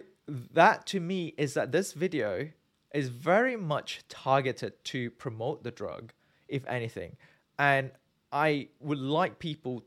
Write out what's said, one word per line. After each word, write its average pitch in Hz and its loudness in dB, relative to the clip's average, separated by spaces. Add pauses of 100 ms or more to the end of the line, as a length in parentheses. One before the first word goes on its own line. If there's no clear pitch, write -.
(280)
that 160 4
to 196 -2
me 175 -4
is 139 -2
that 120 -2
this 185 0
video 139 -2 (440)
is 143 0
very 185 2
much 156 -4
targeted 131 0
to 123 -4
promote 120 -6
the 120 -8
drug, 104 -10 (340)
if 131 -4
anything. 113 -6 (420)
And 135 4 (420)
I 147 2 (120)
would 147 -2
like 151 0
people 127 -6